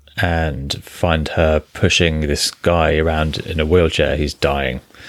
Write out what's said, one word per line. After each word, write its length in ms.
and 640
find 460
her 300
pushing 640
this 300
guy 460
around 420
in 200
a 60
wheelchair. 500
He's 180
dying, 460